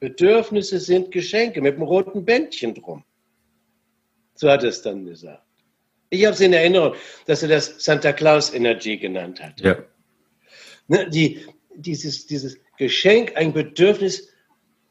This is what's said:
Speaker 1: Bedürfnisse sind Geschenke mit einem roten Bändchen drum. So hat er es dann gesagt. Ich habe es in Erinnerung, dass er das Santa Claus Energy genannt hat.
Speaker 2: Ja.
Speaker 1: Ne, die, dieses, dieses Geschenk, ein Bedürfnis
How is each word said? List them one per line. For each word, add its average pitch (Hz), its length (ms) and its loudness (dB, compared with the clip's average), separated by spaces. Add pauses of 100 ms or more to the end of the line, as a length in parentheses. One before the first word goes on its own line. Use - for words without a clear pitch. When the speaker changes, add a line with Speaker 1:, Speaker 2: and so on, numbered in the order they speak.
Speaker 1:
Bedürfnisse 196 800 0
sind 185 320 0
Geschenke 208 480 -2
mit 139 140 2
einem 160 100 -8
roten 190 400 -2
Bändchen 226 500 -2
drum. - 300 -16 (1300)
So 151 160 2
hat 139 140 4
er 117 60 0
es - 120 -10
dann 98 240 -10
gesagt. 82 380 -20 (680)
Ich 190 140 0
habe 208 100 4
es 175 60 0
in 190 120 6
Erinnerung, 170 440 4 (300)
dass 156 180 0
er 151 60 0
das - 340 0
Santa 151 280 2
Claus 151 400 2
Energy 117 440 -2
genannt 92 440 -8
hat. 78 200 -20
Speaker 2:
Ja. 92 160 2 (1120)
Speaker 1:
Ne, 185 200 0
die, 151 380 -2 (300)
dieses, 151 500 -12
dieses 135 320 -12 (200)
Geschenk, 185 580 2
ein 160 160 -2
Bedürfnis 185 760 0 (640)